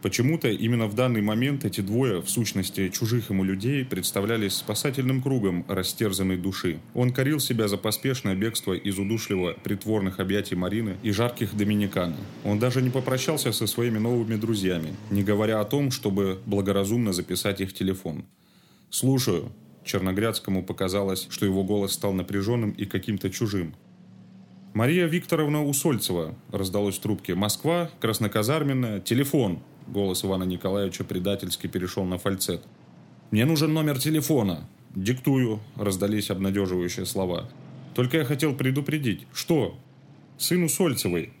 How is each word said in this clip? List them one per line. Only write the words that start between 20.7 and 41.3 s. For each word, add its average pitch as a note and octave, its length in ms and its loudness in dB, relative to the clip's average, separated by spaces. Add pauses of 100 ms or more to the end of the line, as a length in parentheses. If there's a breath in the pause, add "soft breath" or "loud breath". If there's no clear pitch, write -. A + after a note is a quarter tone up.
что - 160 -2
его G2 180 2
голос G2 300 0
стал G2+ 180 -2
напряженным G2+ 580 0
и G2+ 140 -6
каким-то G2 460 -4
чужим. G2 440 -2 (1000)
«Мария D#3+ 340 4
Викторовна D3+ 580 0
Усольцева», G2+ 720 0 (160)
раздалось G2 460 0
в - 20 -8
трубке. F#2+ 340 -2
«Москва, D#3 640 0
Красноказарменная, A#2 1000 0
телефон». A#2+ 580 2 (280)
Голос G2 380 0
Ивана F#2+ 180 2
Николаевича F#2 640 -2
предательски F#2+ 640 -2
перешел F#2 360 -2
на F2+ 140 -2
фальцет. F#2 440 -2 (680)
«Мне A2 140 4
нужен D#3 280 4
номер D3+ 280 2
телефона». C3 680 2 (280)
«Диктую», A#2+ 640 2 (160)
раздались G2+ 520 0
обнадеживающие F#2+ 800 0
слова. F2+ 420 -2 (460)
«Только B2+ 240 2
я D3+ 60 2
хотел C#3+ 300 0
предупредить». C3+ 800 0
«Что?» C3+ 460 0 (600)
«Сын F3 260 2
Усольцевой». A2+ 760 0